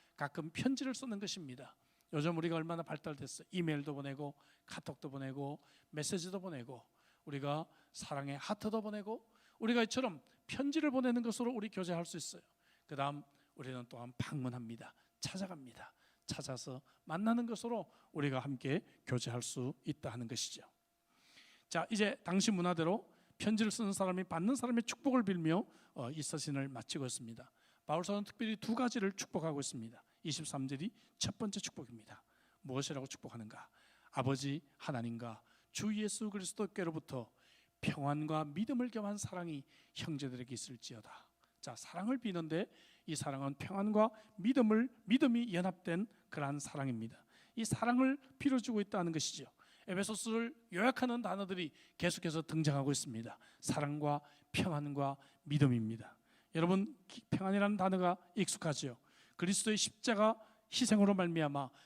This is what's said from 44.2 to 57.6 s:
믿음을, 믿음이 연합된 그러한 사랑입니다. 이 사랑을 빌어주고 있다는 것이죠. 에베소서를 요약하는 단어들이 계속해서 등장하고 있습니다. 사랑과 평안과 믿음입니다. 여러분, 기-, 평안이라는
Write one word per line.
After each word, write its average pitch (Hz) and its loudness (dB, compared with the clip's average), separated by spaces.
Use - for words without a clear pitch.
믿음을, 220 6
믿음이 240 4
연합된 180 0
그러한 143 -2
사랑입니다. 127 -4
이 226 0
사랑을 254 4
빌어주고 247 2
있다는 180 0
것이죠. 147 -2
에베소서를 220 -2
요약하는 240 2
단어들이 185 -2
계속해서 165 0
등장하고 147 4
있습니다. 117 -4
사랑과 147 0
평안과 143 0
믿음입니다. 123 4
여러분, 185 4
기-, - -16
평안이라는 202 2